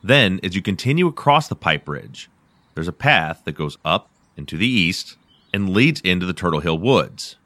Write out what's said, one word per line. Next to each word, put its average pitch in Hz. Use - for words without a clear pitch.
Then, 98
as 92
you 95
continue 139
across 151
the -
pipe 78
bridge, -
there's 82
a 85
path 87
that 82
goes 73
up 85
and 73
to 101
the 101
east 95
and 101
leads 127
into 90
the 90
Turtle 80
Hill 80
Woods. 101